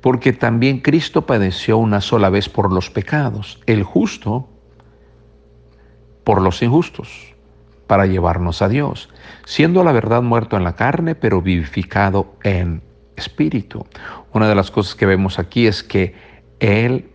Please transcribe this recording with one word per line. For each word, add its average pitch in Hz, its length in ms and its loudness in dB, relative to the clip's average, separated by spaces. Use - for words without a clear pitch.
"Porque 127 320 2
también 120 460 0
Cristo 151 460 0
padeció 110 520 0
una 107 240 2
sola 104 280 2
vez 98 200 0
por 101 240 0
los 92 160 -2
pecados, 110 760 -4
el 107 160 2
justo 131 680 -2
por 98 160 2
los 92 200 -2
injustos, - 720 -4
para 98 180 2
llevarnos 87 560 -2
a 104 60 2
Dios, 135 420 -4
siendo 175 360 2
a - 20 4
la 165 80 4
verdad 117 300 2
muerto 117 360 0
en 90 60 0
la 87 120 -2
carne, 160 400 -2
pero 98 260 0
vivificado 95 1040 -2
en 90 380 -2
espíritu". - 720 -6
Una 110 160 2
de 104 60 4
las 98 160 0
cosas - 240 -2
que - 100 0
vemos 95 340 0
aquí 113 280 0
es 101 160 -2
que 92 320 -2
Él 117 560 0